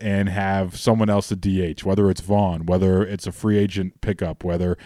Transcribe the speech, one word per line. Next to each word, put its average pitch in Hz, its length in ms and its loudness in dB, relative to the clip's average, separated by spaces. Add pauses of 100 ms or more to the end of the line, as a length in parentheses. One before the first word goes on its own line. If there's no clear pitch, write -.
and 101 280 0
have 98 480 -2
someone 110 320 2
else 101 200 0
to 104 80 -4
D 95 260 0
H, 80 220 -6
whether 98 260 4
it's 92 100 -2
Vaughn, 92 460 0
whether 92 360 4
it's 98 240 -6
a 95 60 -8
free 107 240 0
agent 98 460 -2
pickup, 90 420 -4
whether 87 420 0